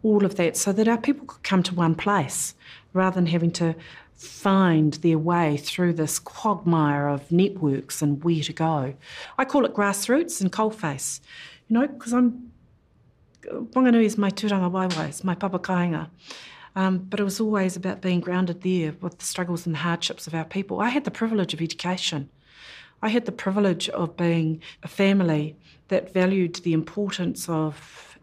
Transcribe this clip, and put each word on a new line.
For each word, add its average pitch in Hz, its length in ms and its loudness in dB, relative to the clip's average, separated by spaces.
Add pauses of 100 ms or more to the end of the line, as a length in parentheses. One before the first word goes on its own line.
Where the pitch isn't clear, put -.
all 208 220 4
of - 140 0
that, 170 180 2
so - 160 0
that 214 160 2
our 233 100 2
people 277 280 -2
could - 180 -18
come 185 200 2
to 180 120 -4
one 170 180 2
place 170 600 -2 (380)
rather 185 220 2
than 180 100 4
having 165 260 2
to 165 240 0 (400)
find 170 800 4
their 165 220 2
way 160 400 2
through 175 340 0
this 156 280 -2
quagmire 160 880 2
of 139 220 -2
networks 170 720 0
and 143 220 0
where 165 180 2
to 147 120 -6
go. 147 400 -2 (440)
I 262 60 2
call 262 220 2
it - 80 -2
grassroots 208 680 0
and 190 100 2
coalface, 196 680 -4 (480)
you 220 60 0
know, 247 140 4
'cause 240 260 -8
I'm, 247 380 2 (920)
Wanganui 240 600 4
is 214 120 0
my 202 120 2
tūranga 196 420 0
waiwai, 180 380 -2
it's - 160 -12
my 180 100 0
papakainga. 175 760 -2 (680)
Um, 190 240 2
but 190 200 -6
it 202 40 0
was 196 180 -2
always 196 340 0
about 180 240 -4
being 180 220 0
grounded 180 400 -2
there 175 400 0
with 175 160 -8
the - 80 -16
struggles 175 400 -4
and 165 100 -2
the 143 40 -6
hardships 170 460 -4
of 156 80 -10
our 160 120 -4
people. - 340 -6
I 226 100 0
had 277 140 0
the 190 80 -4
privilege 220 420 -2
of 151 80 -6
education. 165 680 -4 (720)
I 214 80 0
had 233 160 2
the 190 80 -6
privilege 190 560 0
of 170 260 -4
being 165 460 0 (220)
a - 40 -14
family 170 680 2 (320)
that 180 240 -2
valued 185 440 2
the 170 140 -2
importance 175 760 -4
of - 720 -6